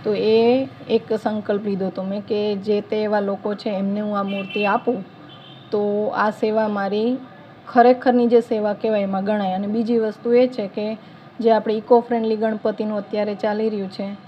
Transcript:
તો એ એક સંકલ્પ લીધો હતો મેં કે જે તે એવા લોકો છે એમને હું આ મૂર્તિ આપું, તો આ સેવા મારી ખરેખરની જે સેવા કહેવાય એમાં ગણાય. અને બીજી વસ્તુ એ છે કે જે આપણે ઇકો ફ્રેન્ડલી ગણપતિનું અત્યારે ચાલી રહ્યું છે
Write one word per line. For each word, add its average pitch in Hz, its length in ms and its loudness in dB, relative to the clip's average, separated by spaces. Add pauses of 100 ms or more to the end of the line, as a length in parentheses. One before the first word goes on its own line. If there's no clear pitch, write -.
તો 214 100 0
એ 226 540 4 (220)
એક 220 240 0
સંકલ્પ 214 520 -2
લીધો 196 220 -2
હતો 185 160 -6
મેં 196 180 -6
કે 208 340 -2
જે 208 260 0
તે 214 220 -4
એવા 214 160 0
લોકો 202 340 -4
છે 202 160 -6
એમને 196 300 -2
હું 208 200 -4
આ 202 40 -2
મૂર્તિ 196 420 -4
આપું, 202 400 -2 (640)
તો 208 360 -2
આ 208 220 0
સેવા 220 380 0
મારી 208 500 -2 (500)
ખરેખરની 247 600 6
જે 233 140 6
સેવા 214 320 -2
કહેવાય 214 280 -2
એમાં 196 240 -2
ગણાય. 202 280 0
અને 196 140 -2
બીજી 226 300 0
વસ્તુ 220 360 -2
એ 247 140 6
છે 226 200 -4
કે 214 300 -6 (420)
જે 226 120 4
આપણે 214 220 2
ઇકો 220 260 4
ફ્રેન્ડલી 226 360 -2
ગણપતિનું 214 640 -2
અત્યારે 208 380 -4
ચાલી 214 340 -2
રહ્યું 196 200 -4
છે 202 260 -8 (120)